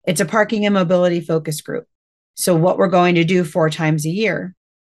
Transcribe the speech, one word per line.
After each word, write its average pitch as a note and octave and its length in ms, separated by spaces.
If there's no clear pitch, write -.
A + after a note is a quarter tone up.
It's F3 140
a F#3+ 60
parking G#3+ 380
and G3+ 100
mobility F3+ 460
focus D#3+ 400
group. - 260
So - 200
what E3 240
we're F#3+ 100
going F3 280
to E3 80
do F3+ 200
four D#3+ 260
times D#3 360
a D#3+ 40
year F#3 440